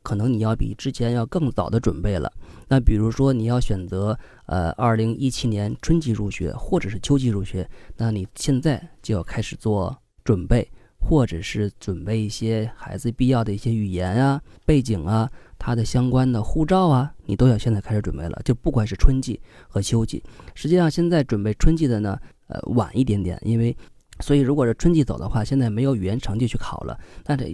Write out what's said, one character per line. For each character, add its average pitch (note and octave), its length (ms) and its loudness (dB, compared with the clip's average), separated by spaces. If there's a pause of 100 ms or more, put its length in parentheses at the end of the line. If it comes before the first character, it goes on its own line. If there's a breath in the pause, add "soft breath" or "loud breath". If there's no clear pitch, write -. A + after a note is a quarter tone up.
可 - 140 -4
能 A2+ 180 0
你 G#2+ 60 0
要 A2 160 0
比 G#2+ 200 -2
之 - 160 -6
前 A#2+ 200 -2
要 A#2+ 160 0
更 C#3+ 240 -2
早 - 180 -2
的 A2 100 2
准 F2 220 0
备 G2+ 160 0
了。 C#2+ 140 -4 (360 loud breath)
那 C3+ 120 4
比 A#2 160 6
如 A2 160 2
说 C3+ 220 2
你 A2+ 120 0
要 B2 140 2
选 F#2+ 260 0
择， F#2+ 320 -2 (280 loud breath)
呃， E2 260 0
二 A2+ 240 0
零 A2+ 220 0
一 C3+ 120 0
七 - 160 -6
年 G#2+ 360 -2
春 E3 180 4
季 C#3 120 -2
入 G#2 200 -2
学 - 220 -6
或 - 260 -2
者 - 100 -4
是 G#2+ 100 -6
秋 C#3 200 2
季 C3 80 0
入 G2+ 160 0
学， F#2+ 260 -6 (280 loud breath)
那 A2+ 140 -2
你 G2 220 -4
现 C3 280 0
在 D3+ 200 0 (200)
就 - 120 -4
要 F2+ 80 -2
开 - 200 -6
始 - 160 -8
做 G#2 360 -2 (300)
准 F2+ 240 0
备， A#2 180 2 (320 soft breath)
或 D3 280 4
者 E2 160 -6
是 G#2 280 -4 (120)
准 F2 240 -6
备 A2 160 -2
一 G#2 80 -4
些 A2+ 480 -2
孩 - 200 -12
子 A#2+ 140 -4
必 B2+ 160 2
要 B2 160 4
的 G#2+ 80 -4
一 G2+ 60 -4
些 A#2 160 -2
语 G#2+ 140 0
言 F2+ 220 -2
啊、 C#3 320 2 (240 soft breath)
背 D3+ 160 4
景 A2 220 -2
啊、 A2 260 0 (300 soft breath)
他 B2 160 -2
的 A2+ 80 0
相 B2+ 260 0
关 C3 220 2
的 A2+ 100 0
护 D#3 240 0
照 F#3 220 2
啊， C#3 260 2 (120)
你 G2+ 100 -4
都 B2+ 140 6
要 A2+ 80 4
现 A2+ 160 0
在 G2 80 -2
开 - 120 -6
始 G#2 80 0
准 - 140 -4
备 D#2 80 -8
了。 - 220 -8
就 B2 100 2
不 - 160 -4
管 A2+ 160 2
是 G2 80 -6
春 C3+ 260 6
季 B2 160 -6 (300 loud breath)
和 G2+ 140 -2
秋 A2+ 240 0
季， - 180 -8 (320 loud breath)
实 - 140 -6
际 F3 80 4
上 E3+ 120 4
现 E3+ 200 0
在 E3 120 4
准 G#2+ 220 -2
备 G#2+ 120 0
春 D#3+ 200 6
季 D#3+ 120 0
的 A2+ 120 2
呢， G#2 180 -2 (300 loud breath)
呃， - 100 -12 (160)
晚 A2+ 240 2
一 C3 60 4
点 G#2 180 0
点， F2 220 -4
因 A#2 160 0
为， A#2 160 0 (460 loud breath)
所 - 120 2
以 C#3+ 60 6
如 C3+ 160 2
果 C#3 100 2
是 A2+ 100 2
春 E3+ 180 4
季 D#3 100 4
走 D2 160 -4
的 F2 80 -8
话， A2 160 0
现 C3+ 160 0
在 A#2+ 100 2
没 G#2+ 140 -2
有 C3+ 100 2
语 G2 120 -2
言 G2+ 120 -2
成 G#2+ 220 -4
绩 B2 80 0
去 A2+ 100 -2
考 - 280 -6
了， - 120 -8 (280 loud breath)
但 C#3+ 120 0
这， F#2 160 -4